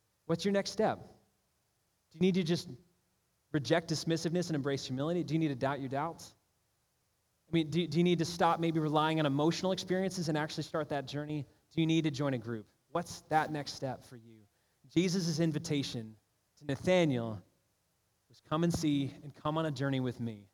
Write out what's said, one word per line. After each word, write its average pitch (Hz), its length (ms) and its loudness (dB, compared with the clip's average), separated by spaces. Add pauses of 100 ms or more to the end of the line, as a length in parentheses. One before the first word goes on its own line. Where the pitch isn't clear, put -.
(240)
What's 170 220 -2
your 202 60 2
next 196 180 0
step? 170 280 0
Do - 1160 -20
you 160 60 -10
need 180 160 6
to 190 60 2
just 165 280 0 (840)
reject 156 380 2
dismissiveness 165 560 0
and 156 100 -2
embrace 139 300 -2
humility? 151 360 -2
Do 151 120 -2
you 160 60 2
need 156 80 2
to 139 60 -2
doubt 131 260 0
your 135 100 -6
doubts? 151 420 -6 (1160)
I - 60 -4
mean, 156 160 2
do, 170 160 2
do 151 120 0
you 175 40 4
need 175 160 4
to 165 60 0
stop 165 340 2
maybe 165 220 0
relying 156 400 2
on 147 60 2
emotional 156 440 2
experiences 185 580 -2
and 156 80 0
actually 151 280 -4
start 151 240 -4
that 139 180 -4
journey? 147 400 -6 (260)
Do 165 80 -2
you 160 60 4
need 160 160 4
to 160 80 0
join 139 240 0
a 120 40 -2
group? 110 280 -8 (240)
What's - 380 -6
that 151 240 2
next 143 220 -6
step 127 300 -6
for 127 120 -20
you? 113 180 -20 (580)
Jesus' 170 460 2
invitation 143 800 -2 (420)
to 147 80 -20
Nathanael 135 720 2 (880)
was, - 220 -20
"Come 160 140 2
and 170 100 2
see 143 480 0
and 147 100 -14
come 151 260 -2
on 160 80 0
a 156 40 0
journey 135 300 0
with 127 180 -2
me." 110 360 -8